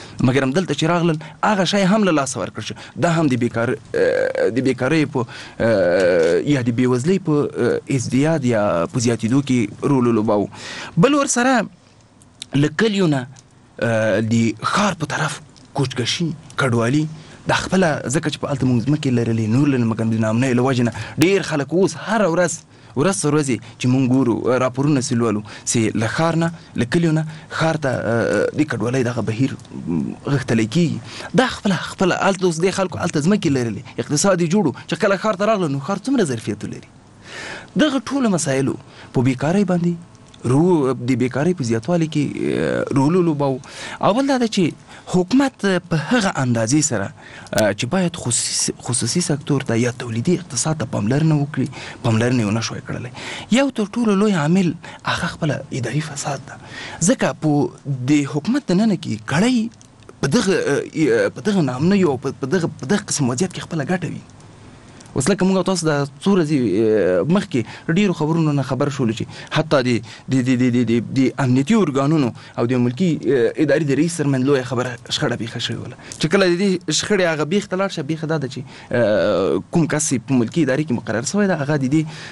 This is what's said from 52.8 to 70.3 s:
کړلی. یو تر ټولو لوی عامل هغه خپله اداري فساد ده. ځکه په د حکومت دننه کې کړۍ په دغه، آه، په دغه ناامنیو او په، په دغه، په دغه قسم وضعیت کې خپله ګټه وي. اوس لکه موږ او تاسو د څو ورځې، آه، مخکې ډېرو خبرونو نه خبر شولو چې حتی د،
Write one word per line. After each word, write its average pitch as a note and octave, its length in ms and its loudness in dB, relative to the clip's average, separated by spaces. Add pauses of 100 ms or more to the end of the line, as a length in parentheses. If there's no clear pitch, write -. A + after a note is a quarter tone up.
کړلی. - 240 -10 (400)
یو C4+ 180 4
تر A3 160 -2
ټولو G#3+ 380 0
لوی G#3+ 100 2
عامل E3+ 400 2 (320)
هغه - 300 -4
خپله - 260 -4 (100)
اداري C3 380 -4
فساد C#3 300 -8 (100)
ده. - 80 -16 (480)
ځکه F#3 280 2 (120)
په D3 240 2 (420)
د - 0 - (220)
حکومت A3+ 400 -2
دننه G#3 220 2
کې A#2+ 180 -6 (180)
کړۍ A3+ 260 2 (640)
په D#3 60 0
دغه، F#3+ 300 2
آه، A#2 720 2
په C3+ 120 -10
دغه G3 200 2
ناامنیو D#3 500 2
او B2+ 60 -2
په، C3+ 140 -4 (100)
په C3+ 60 -2
دغه، E3 200 0
په - 180 -10
دغه G3+ 280 -2
قسم C3 160 2
وضعیت F3 240 -2
کې D3 60 -12
خپله D#3 260 -6
ګټه E3 200 -2
وي. - 180 -10 (880)
اوس C3 180 -2
لکه F#3+ 160 0
موږ F#3+ 140 2
او F3 80 2
تاسو F3 200 0
د C#3+ 180 2 (180)
څو G3 100 2
ورځې، D#3+ 240 2
آه، G2+ 680 2 (120)
مخکې D#3+ 240 0 (360)
ډېرو G3 240 4
خبرونو D#3 320 2
نه C#3+ 120 0
خبر C3 340 -2
شولو A2+ 160 0
چې - 120 -6 (300)
حتی D#3 320 2
د، - 20 2 (420)